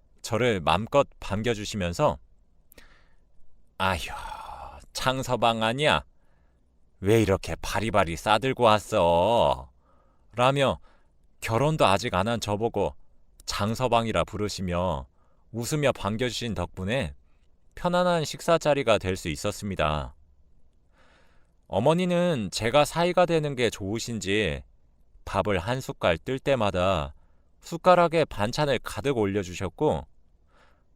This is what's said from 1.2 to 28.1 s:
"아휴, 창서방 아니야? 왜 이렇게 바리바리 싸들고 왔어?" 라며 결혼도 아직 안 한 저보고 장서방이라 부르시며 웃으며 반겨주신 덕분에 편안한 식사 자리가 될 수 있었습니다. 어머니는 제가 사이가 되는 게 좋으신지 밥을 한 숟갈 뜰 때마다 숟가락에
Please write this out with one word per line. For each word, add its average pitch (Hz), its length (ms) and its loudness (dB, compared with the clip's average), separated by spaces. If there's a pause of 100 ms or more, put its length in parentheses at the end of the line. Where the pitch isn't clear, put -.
"아휴, 95 200 0 (960)
창서방 120 720 0
아니야? 117 400 2 (960)
왜 110 220 4
이렇게 92 400 0
바리바리 98 540 0
싸들고 113 480 0
왔어?" 92 1080 4 (600)
라며 131 460 2 (600)
결혼도 143 440 2
아직 101 280 2
안 92 140 0
한 117 120 -2
저보고 104 560 -2 (500)
장서방이라 113 800 0
부르시며 90 840 -4 (440)
웃으며 123 420 0
반겨주신 110 600 -4
덕분에 92 600 -4 (600)
편안한 175 500 0
식사 165 320 0
자리가 135 400 4
될 92 180 -4
수 92 140 -6
있었습니다. 78 840 -4 (1500)
어머니는 170 840 0
제가 120 340 2
사이가 175 400 2
되는 156 300 0
게 117 140 2
좋으신지 101 920 -2 (640)
밥을 95 340 0
한 120 220 -2
숟갈 98 360 0
뜰 131 220 -6
때마다 92 720 0 (480)
숟가락에 170 640 4